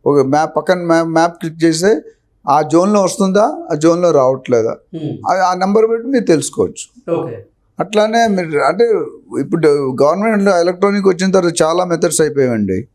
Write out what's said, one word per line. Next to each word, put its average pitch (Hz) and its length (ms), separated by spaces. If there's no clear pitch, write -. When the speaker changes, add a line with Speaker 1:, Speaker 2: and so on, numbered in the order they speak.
Speaker 1:
ఒక 143 140
మ్యాప్ 147 380
పక్కన 180 200
మ్యాప్, 165 300
మ్యాప్ 165 320
క్లిక్ 160 240
చేస్తే 175 380
ఆ 147 120
జోన్లో 185 420
వస్తుందా, 202 680
ఆ 165 40
జోన్లో 165 360
రావట్లేదా, 127 640
Speaker 2:
Hmm. 151 340
Speaker 1:
ఆ, 185 220
ఆ - 20
నెంబర్ 202 320
బట్టి 226 220
మీరు 254 160
తెలుసుకోవచ్చు. - 920
Speaker 2:
ఓకే. 135 320
Speaker 1:
అట్లానే 214 480
మీరు 170 320
అంటే 160 240
ఇప్పుడు 160 260
గవర్నమెంట్లో 196 560
ఎలక్ట్రానిక్ 190 480
వచ్చిన 185 240
తర్వాత 175 300
చాలా 165 220
మెథడ్స్ 170 380
అయిపోయాయండి. 120 720